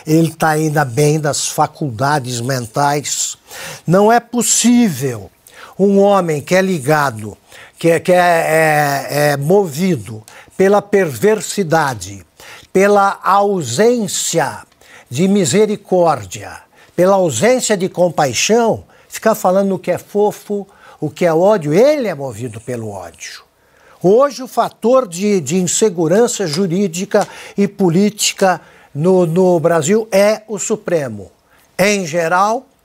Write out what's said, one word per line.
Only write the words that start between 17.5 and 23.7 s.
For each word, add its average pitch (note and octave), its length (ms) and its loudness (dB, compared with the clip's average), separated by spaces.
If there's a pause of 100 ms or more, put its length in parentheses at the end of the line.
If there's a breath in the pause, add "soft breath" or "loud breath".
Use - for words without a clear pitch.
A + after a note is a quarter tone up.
de F3+ 100 -4
compaixão, E3+ 960 0 (240 soft breath)
ficar - 280 -2
falando G3 400 0
o F3 40 -10
que - 120 -6
é D#3+ 80 -2
fofo, G3+ 680 -4 (320 loud breath)
o D#3 100 -6
que - 160 -4
é D#3+ 80 2
ódio. E3+ 400 2
Ele C4 340 2
é E3+ 80 -6
movido A#2+ 440 -10
pelo A2+ 300 -10
ódio. F#2 560 -16 (560 soft breath)